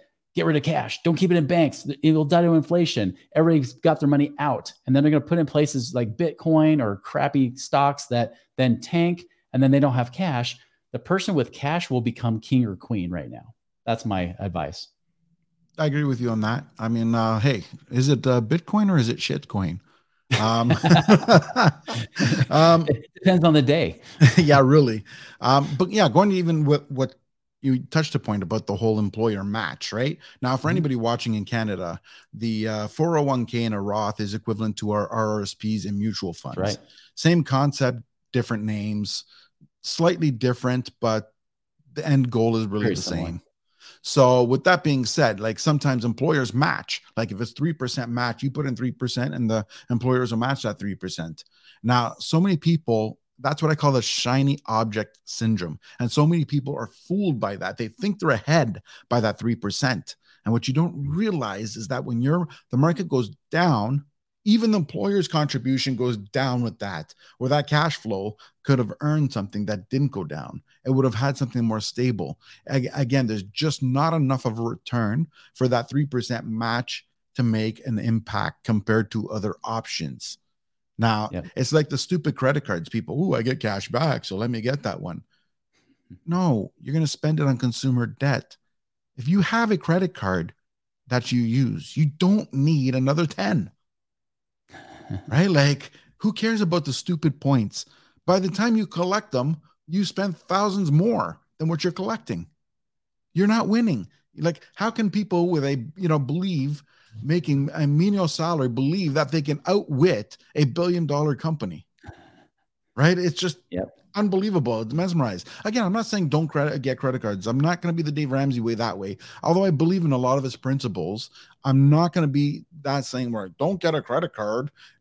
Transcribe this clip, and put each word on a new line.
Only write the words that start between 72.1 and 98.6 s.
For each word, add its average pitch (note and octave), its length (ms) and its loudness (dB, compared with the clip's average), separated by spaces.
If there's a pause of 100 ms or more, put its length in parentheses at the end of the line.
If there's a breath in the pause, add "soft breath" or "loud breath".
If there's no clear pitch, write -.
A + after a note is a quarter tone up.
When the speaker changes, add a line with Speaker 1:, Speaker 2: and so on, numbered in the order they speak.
Speaker 2:
Ag-, C3 280 -2
again, C3+ 320 0
there's G#2+ 160 -4
just C#3+ 400 -4
not C#3+ 320 0
enough C3+ 300 0
of A2+ 120 -2
a A#2 60 -4
return A#2 640 -2 (260 soft breath)
for C3 140 0
that A#2+ 220 0
three C#3+ 180 0
percent B2 400 -4
match A2+ 600 -4 (280)
to B2+ 80 0
make A2 420 0
an A2 140 -2
impact A2 640 -2
compared G#2+ 480 0
to - 180 -4
other G2+ 340 -6
options. - 760 -8 (580)
Now, G#2+ 340 0
Speaker 1:
Yep. F2 240 -8
Speaker 2:
it's - 160 -2
like D3+ 180 2
the D3 100 -4
stupid D3+ 360 -4
credit C#3+ 300 0
cards. E2+ 240 -6
People, A#2 340 -4
"Ooh, F3 120 0
I A#2 80 -2
get C3 160 -2
cash G2+ 300 -6
back, B2+ 360 -2
so F#2+ 120 -6
let A#2 120 -2
me A#2+ 120 -4
get C3+ 220 -4
that - 180 -6
one." - 220 -12 (1040)
No, E3 540 0
you're C3+ 140 -8
gonna D#3+ 140 2
spend D3+ 320 -2
it D3+ 60 0
on C3 120 2
consumer B2 500 0
debt. B2+ 500 -4 (600)
If B2 100 -6
you F#3+ 140 4
have A3+ 300 2
a F#3+ 60 2
credit F3+ 380 0
card F#2 380 -2 (540)
that B2 240 -2
you B2 100 2
use, A#2 540 -2
you D#3 120 2
don't F#3 440 0
need C3+ 440 2
another C#3 320 2
ten. F#3 480 -2
Speaker 1:
<laughs> - 1500 -18
Speaker 2:
Right? E3 220 2
Like, C#3+ 420 2 (260 soft breath)
who G#3+ 140 -2
cares A3 300 -2
about E3+ 240 0
the C3+ 80 -4
stupid D#3 480 -2
points? B2+ 440 0 (400 soft breath)
By F#3 140 4
the F#3+ 100 -2
time A3 280 0